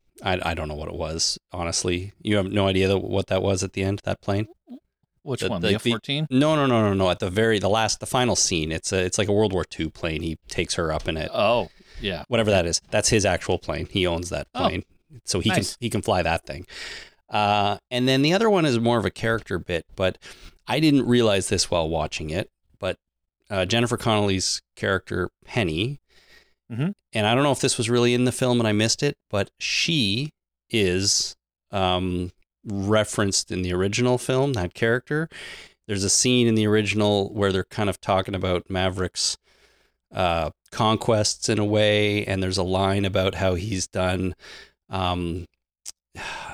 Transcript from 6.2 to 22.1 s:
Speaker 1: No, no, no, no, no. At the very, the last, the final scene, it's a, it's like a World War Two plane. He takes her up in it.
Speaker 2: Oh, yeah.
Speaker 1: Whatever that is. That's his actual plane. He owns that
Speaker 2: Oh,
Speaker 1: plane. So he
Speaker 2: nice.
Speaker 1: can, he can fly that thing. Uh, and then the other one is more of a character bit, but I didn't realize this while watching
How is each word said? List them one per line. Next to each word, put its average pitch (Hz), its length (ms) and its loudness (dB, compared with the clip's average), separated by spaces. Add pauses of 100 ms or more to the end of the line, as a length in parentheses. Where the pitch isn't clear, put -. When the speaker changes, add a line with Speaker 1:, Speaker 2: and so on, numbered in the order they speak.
Speaker 1:
No, 151 260 4
no, 139 100 2
no, 117 160 4
no, 101 120 2
no. 95 160 2
At 87 80 0
the 101 120 -2
very, 110 280 2
the 95 120 0
last, 110 300 0
the - 60 -12
final 123 280 2
scene, 80 380 0
it's - 200 -4
a, 95 120 2
it's 92 140 -2
like 101 100 0
a 101 40 2
World 101 200 4
War 85 120 0
Two 82 260 -6
plane. 80 320 -6
He 82 160 -6 (100)
takes - 260 -4
her 82 180 -2
up 78 160 -4
in 80 80 -4
it. 78 160 -6
Speaker 2:
Oh, 110 360 0 (320)
yeah. 95 280 -6
Speaker 1:
Whatever 113 220 2
that 92 160 4
is. 82 140 -2 (100)
That's 107 180 0
his 104 160 4
actual 90 340 0
plane. 80 320 -6
He 92 160 0
owns 87 240 -2
that 73 240 -6
Speaker 2:
Oh, 240 60 -6
Speaker 1:
plane. 90 240 -2 (400)
So - 160 -2
he - 100 2
Speaker 2:
nice. 147 240 -2
Speaker 1:
can, - 100 -10
he 113 60 -2
can 107 120 -2
fly 92 200 2
that 82 240 0
thing. 73 200 -12 (640)
Uh, 104 480 2 (120)
and 123 180 0
then 135 140 2
the 156 100 4
other 214 180 2
one 180 160 4
is 120 120 2
more 117 200 2
of 101 60 0
a 92 60 2
character 110 480 -4
bit, 82 260 -4 (120)
but 92 220 0 (480)
I 123 140 0
didn't 139 260 4
realize 113 420 4
this - 220 0
while 85 180 2
watching 78 420 -4